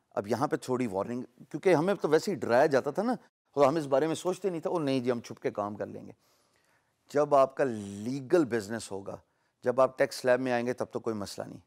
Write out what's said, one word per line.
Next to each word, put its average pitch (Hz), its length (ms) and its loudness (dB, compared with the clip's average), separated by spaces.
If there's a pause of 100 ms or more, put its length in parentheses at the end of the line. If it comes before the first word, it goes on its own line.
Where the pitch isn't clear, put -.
(160)
अब 101 120 -4
यहाँ 117 200 -2
पे 151 100 -4
थोड़ी 123 300 -4
वार्निंग, 120 360 -6
क्योंकि - 480 -4
हमें 170 240 2
तो 180 120 -4
वैसे 156 240 2
ही 160 60 -4
डराया 117 300 4
जाता 135 240 0
था 180 100 -4
ना, 240 140 -2 (400)
तो 143 80 6
हम 143 140 4
इस 151 80 -2
बारे 139 220 2
में 160 80 -2
सोचते 180 340 -4
नहीं 165 120 -6
था, 185 80 -6
"ओ 180 100 -2
नहीं 135 220 0
जी, 120 80 0
हम 120 120 -2
छुप - 160 -16
के 127 140 -6
काम 104 240 -6
कर 101 120 -8
लेंगे।" 104 280 -16 (960)
जब 147 220 2
आपका 135 300 4
लीगल 123 840 -2
बिजनेस 110 460 -6
होगा, 98 300 -10 (420)
जब 123 180 6
आप 127 160 4
टैक्स 139 200 2
स्लैब 127 220 4
में 131 120 -2
आएंगे, 120 220 0
तब 110 200 -4
तो 123 60 -4
कोई 113 140 -4
मसला 101 320 -8
नहीं। - 220 -16